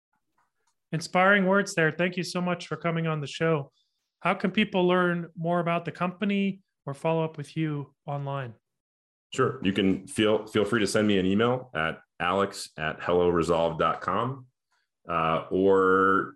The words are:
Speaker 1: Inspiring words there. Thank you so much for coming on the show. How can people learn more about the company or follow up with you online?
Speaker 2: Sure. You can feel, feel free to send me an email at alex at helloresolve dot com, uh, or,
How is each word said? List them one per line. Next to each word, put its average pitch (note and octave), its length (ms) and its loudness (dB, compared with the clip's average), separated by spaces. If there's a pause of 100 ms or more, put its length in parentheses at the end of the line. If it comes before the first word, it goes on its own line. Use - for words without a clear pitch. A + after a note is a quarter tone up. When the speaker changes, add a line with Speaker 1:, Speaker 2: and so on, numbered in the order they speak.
(920)
Speaker 1:
Inspiring F#3 540 2
words G3 280 2
there. D#3+ 180 2
Thank F3 260 -2
you F3 60 -4
so F3+ 180 -4
much F3 260 -4
for D#3 80 -6
coming E3 320 -2
on D#3 140 -2
the C#3 60 -8
show. D#3+ 440 -2 (480)
How F3+ 140 0
can G3 180 -2
people G#3 340 0
learn F3 520 0
more E3+ 240 -2
about E3+ 240 -2
the F#3+ 60 -8
company G3 680 -2 (260)
or C#3 80 -8
follow E3 300 -2
up D#3 140 -8
with D3 180 -12
you D3+ 380 -4 (120)
online? C#3 480 -8 (800)
Speaker 2:
Sure. B2+ 300 0
You G2 80 2
can F#2+ 360 2
feel, G#2+ 400 2
feel G#2 180 2
free A#2 160 2
to G2 60 2
send G#2+ 200 2
me G2+ 100 2
an F#2 80 2
email A#2 480 0
at D#2+ 260 -4 (200)
alex G2 580 -2
at D#2 220 -6
helloresolve E2+ 800 2
dot E2 220 0
com, B2 440 -4 (640)
uh, E2 400 0
or, F#2+ 880 2